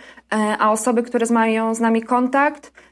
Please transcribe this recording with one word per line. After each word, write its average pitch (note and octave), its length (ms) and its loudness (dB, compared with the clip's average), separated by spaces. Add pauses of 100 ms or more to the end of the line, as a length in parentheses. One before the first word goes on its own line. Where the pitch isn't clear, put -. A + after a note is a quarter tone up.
(340)
e, G#3+ 260 0
a G#3+ 120 2
osoby, A3+ 320 0
które A#3 220 -2
z-, A#3 60 -4
mają A3+ 440 0
z A3+ 40 -8
nami A3+ 220 2
kontakt, C4 680 -2 (200)